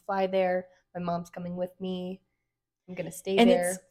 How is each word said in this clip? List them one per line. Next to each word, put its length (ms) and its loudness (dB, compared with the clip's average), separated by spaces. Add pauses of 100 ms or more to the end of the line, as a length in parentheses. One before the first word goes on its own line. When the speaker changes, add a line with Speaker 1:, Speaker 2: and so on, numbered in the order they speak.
Speaker 1:
fly 220 0
there. 400 2 (260)
My 80 -8
mom's 280 -4
coming 260 -8
with 240 -6
me. 420 -6 (680)
I'm 60 -12
gonna 180 -8
stay 240 -2
Speaker 2:
And 120 8
Speaker 1:
there." 220 4
Speaker 2:
it's 80 -6 (120)